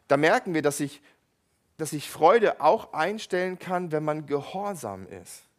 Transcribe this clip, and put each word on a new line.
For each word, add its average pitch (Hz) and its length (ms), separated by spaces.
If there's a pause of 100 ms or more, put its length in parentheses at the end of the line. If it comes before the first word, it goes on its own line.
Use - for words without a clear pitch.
da 139 80
merken 180 360
wir, 156 100
dass 143 160
sich, 143 220 (760)
dass 156 140
sich 147 200
Freude 190 500
auch 185 320
einstellen 185 680
kann, 180 320
wenn 156 100
man 151 240
gehorsam 135 800
ist. 87 380 (140)